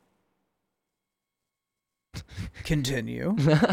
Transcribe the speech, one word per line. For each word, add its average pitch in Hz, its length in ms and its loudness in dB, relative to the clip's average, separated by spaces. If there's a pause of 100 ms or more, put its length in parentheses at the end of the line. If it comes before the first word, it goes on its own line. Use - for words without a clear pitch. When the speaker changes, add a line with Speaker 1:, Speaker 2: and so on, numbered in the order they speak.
(2750)
Speaker 1:
Continue. 131 760 -2
Speaker 2:
<laughs> 147 100 4 (240)